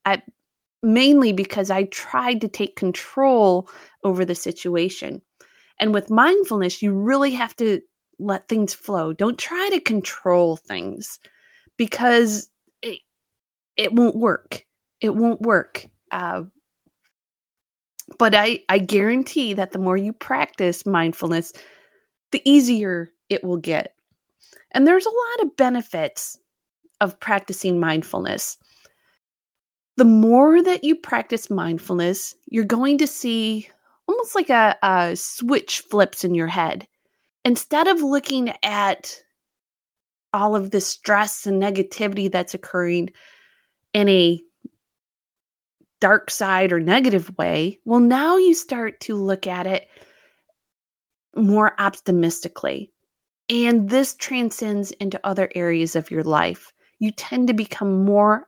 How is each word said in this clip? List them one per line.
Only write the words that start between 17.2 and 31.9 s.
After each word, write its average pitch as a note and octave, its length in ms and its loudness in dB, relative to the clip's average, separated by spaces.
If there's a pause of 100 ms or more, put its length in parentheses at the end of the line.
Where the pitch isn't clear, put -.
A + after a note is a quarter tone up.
but A3 160 2
I, G#3+ 360 2
I F#3+ 80 4
guarantee G#3+ 800 0
that F#3+ 180 -6
the F#3+ 60 -6
more F#3 180 0
you G3+ 160 -4
practice - 720 -4
mindfulness, E3 640 -2 (800)
the - 180 -4
easier G#3+ 640 2 (160)
it G3 160 -2
will F3+ 140 -4
get. D#3+ 380 -4 (760)
And C#4 160 4
there's F#4 180 4
a A4+ 40 -2
lot A#4 360 -4
of C#4 120 -8
benefits A#3+ 800 -4 (640)
of F#3 180 -4
practicing G3 640 -2
mindfulness. - 760 -4 (1400)
The B3 80 6
more B3 580 6
that F4+ 220 0
you D#4+ 100 2
practice A#3 540 -6
mindfulness, F3 840 -4 (120)